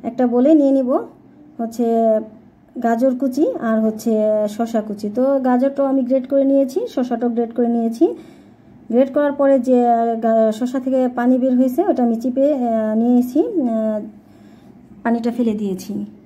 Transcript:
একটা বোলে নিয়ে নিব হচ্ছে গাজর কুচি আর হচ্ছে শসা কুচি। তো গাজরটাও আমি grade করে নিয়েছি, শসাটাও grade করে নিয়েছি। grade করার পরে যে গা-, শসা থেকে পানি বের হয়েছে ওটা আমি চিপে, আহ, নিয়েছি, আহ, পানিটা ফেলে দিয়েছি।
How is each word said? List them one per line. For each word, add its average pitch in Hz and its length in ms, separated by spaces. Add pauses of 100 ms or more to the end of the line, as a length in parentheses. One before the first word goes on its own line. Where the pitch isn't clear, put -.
একটা 240 240
বোলে 247 260
নিয়ে 277 180
নিব 269 180 (680)
হচ্ছে 233 280 (960)
গাজর 233 360
কুচি 277 260 (160)
আর 226 200
হচ্ছে 220 300 (380)
শসা 226 320
কুচি। 208 280
তো 262 300
গাজরটাও 262 460
আমি 269 160
grade 254 280
করে 277 140
নিয়েছি, 277 440
শসাটাও 247 420
grade 226 260
করে 240 120
নিয়েছি। 233 480 (760)
grade 262 220
করার 294 180
পরে 277 280
যে 247 260 (360)
গা-, 226 300
শসা 247 280
থেকে 254 360
পানি 247 220
বের 254 180
হয়েছে 262 320
ওটা 254 160
আমি 233 120
চিপে, 262 380
আহ, 226 420
নিয়েছি, 247 440
আহ, 226 600 (1000)
পানিটা 233 280
ফেলে 233 220
দিয়েছি। 202 520 (200)